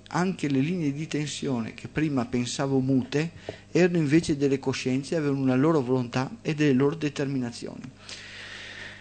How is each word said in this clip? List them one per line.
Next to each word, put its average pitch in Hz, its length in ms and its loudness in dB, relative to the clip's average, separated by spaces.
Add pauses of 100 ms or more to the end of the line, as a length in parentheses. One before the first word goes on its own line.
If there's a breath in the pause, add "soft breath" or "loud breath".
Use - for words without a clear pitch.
anche 170 400 -2
le 135 100 2
linee 151 340 0
di 151 140 -8
tensione 139 680 -4
che - 120 -12
prima 143 400 0
pensavo 135 540 0
mute 135 500 2 (400 loud breath)
erano 175 280 4
invece 160 380 4
delle 139 220 2
coscienze, 135 560 -2
avevano 143 260 0
una 131 140 4
loro 151 260 4
volontà 127 500 0 (120)
e 160 120 -2
delle 147 180 4
loro 139 240 4
determinazioni. 139 840 -4 (1200 loud breath)